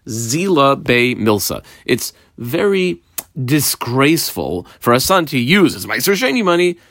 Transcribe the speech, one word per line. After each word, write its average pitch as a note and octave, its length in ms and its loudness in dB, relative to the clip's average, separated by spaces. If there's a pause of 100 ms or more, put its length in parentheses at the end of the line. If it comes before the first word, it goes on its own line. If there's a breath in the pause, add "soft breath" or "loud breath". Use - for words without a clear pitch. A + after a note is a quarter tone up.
"Zila C#3 760 0
Bei B2 320 2
Milsa." G#2 480 -2 (220 loud breath)
It's - 280 -2 (260 soft breath)
very F3+ 640 -2 (360)
disgraceful C3 1300 0 (140)
for A#2+ 140 4
a B2+ 40 4
son F3+ 280 2
to C3+ 120 -4
use D#3 360 2
his G2+ 120 -12
Meiser A2+ 280 0
Sheni B3+ 280 0
money F3 360 0 (120)